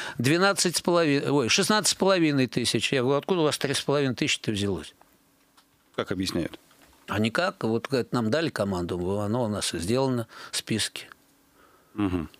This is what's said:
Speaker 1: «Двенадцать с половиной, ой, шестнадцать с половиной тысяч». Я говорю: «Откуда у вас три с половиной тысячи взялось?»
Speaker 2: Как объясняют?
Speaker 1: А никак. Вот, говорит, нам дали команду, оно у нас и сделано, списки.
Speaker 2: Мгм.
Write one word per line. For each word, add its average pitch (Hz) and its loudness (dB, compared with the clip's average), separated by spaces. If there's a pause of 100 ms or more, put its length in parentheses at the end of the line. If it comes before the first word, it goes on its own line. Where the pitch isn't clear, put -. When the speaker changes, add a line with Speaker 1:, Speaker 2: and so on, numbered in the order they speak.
(180)
Speaker 1:
«Двенадцать 175 2
с - -4
половиной, 147 2
ой, 135 2
шестнадцать 208 2
с - 0
половиной 160 2
тысяч». 117 0
Я 135 2
говорю: 135 2
«Откуда 175 0
у - 4
вас 143 2
три 139 0
с - -2
половиной 139 0
тысячи - -2
взялось?» 98 -2 (1000)
Speaker 2:
Как 110 -4
объясняют? - -4 (500)
Speaker 1:
А 101 -2
никак. 113 0
Вот, 113 0
говорит, 120 -2
нам 113 0
дали 165 0
команду, 92 -2
оно 107 -2
у 113 -2
нас 104 -4
и - -4
сделано, 120 0 (260)
списки. - -4 (880)
Speaker 2:
Мгм. 90 -2 (100)